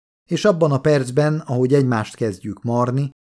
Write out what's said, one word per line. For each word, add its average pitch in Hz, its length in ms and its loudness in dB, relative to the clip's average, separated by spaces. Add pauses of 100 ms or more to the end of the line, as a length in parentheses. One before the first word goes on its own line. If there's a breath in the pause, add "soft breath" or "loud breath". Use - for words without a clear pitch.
(280)
És 165 160 -2
abban 165 280 2
a 135 80 0
percben, 147 580 0
ahogy 127 360 0
egymást 123 400 0
kezdjük 104 480 -6
marni, 123 480 -2 (200)